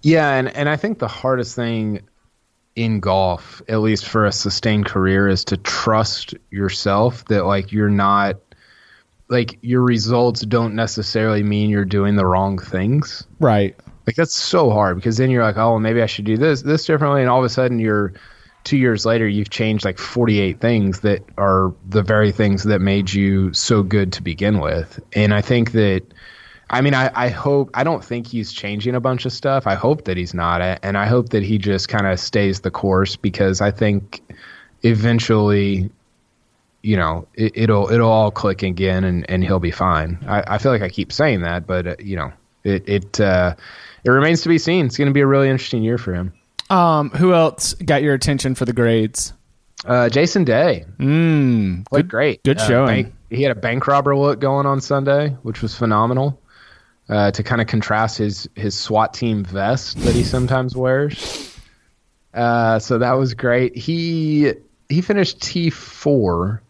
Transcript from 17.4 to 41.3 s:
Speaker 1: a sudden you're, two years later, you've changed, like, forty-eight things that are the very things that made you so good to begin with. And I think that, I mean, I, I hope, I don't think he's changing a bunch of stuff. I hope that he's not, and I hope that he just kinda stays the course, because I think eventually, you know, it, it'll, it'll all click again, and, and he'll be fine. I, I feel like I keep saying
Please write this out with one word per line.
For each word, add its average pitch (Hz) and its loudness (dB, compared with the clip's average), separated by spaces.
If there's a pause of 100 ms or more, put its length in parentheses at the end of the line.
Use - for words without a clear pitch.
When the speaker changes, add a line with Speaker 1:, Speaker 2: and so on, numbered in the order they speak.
Speaker 1:
a 120 0
sudden 123 0
you're, 107 0 (500)
two - -2
years 120 2
later, 113 2
you've 101 -2
changed, 110 -2
like, 95 -2
forty-eight 104 0
things 107 0
that 101 0 (160)
are 95 2 (160)
the 104 2
very 107 2
things 98 0
that 104 2
made 98 0
you 98 2
so 107 0
good 95 0
to - -12
begin 98 -2
with. 78 -4 (140)
And 107 2
I 104 2
think 117 0
that, 101 2 (680)
I 123 -2
mean, 139 2
I, 131 2
I 123 -2
hope, 143 -2
I 127 0
don't 156 -4
think 120 -8
he's 113 -8
changing 104 -6
a 123 -2
bunch 127 -2
of 127 -4
stuff. 135 -2
I 98 0
hope 147 -2
that 92 -4
he's 87 -6
not, 87 -2
and 98 -2
I 101 0
hope 120 2
that 107 0
he 107 0
just 98 -2
kinda 98 0
stays 98 -2
the 92 -4
course, 95 0
because 95 -2
I 104 2
think 101 -2 (640)
eventually, 104 2 (960)
you 107 0
know, 82 -2
it, 107 -2
it'll, 107 2
it'll 117 4
all 110 4
click 98 -2
again, 92 0
and, 90 -2
and 92 0
he'll 92 0
be 85 -2
fine. 85 0
I, 101 0 (120)
I 107 -2
feel 135 2
like 104 0
I 92 -4
keep - -6
saying 127 0